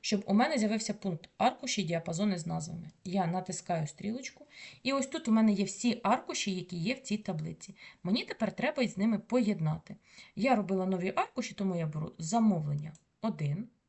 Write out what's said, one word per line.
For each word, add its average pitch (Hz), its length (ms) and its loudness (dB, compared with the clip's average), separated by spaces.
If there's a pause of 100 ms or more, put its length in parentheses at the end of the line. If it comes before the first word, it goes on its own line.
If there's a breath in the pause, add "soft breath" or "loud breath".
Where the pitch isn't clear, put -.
щоб 196 260 0
у 196 60 4
мене 269 240 6
з'явився 214 360 0
пункт 170 440 -6
«Аркуші, 240 460 0
діапазони 170 540 0
з 165 100 -6
назвами». 165 440 -6 (120)
Я 185 240 0
натискаю 175 600 -2
стрілочку, - 600 -8 (360 loud breath)
і 262 100 0
ось 269 140 0
тут 320 200 -6
у 226 40 4
мене 220 200 6
є 202 120 2
всі - 400 -2
аркуші, 214 520 0
які 180 220 -6
є 175 160 0
в 269 60 -6
цій - 180 -4
таблиці. 165 580 -8 (280 loud breath)
Мені 214 220 0
тепер - 260 -4
треба 262 360 0
з - 100 -6
ними 208 220 2
поєднати. 165 760 0 (400 loud breath)
Я 254 200 4
робила 190 300 2
нові 180 300 0
аркуші, - 380 -2
тому 190 220 0
я 165 100 0
беру 151 320 -4
замовлення 160 760 2 (280)
один. 156 480 -2 (200)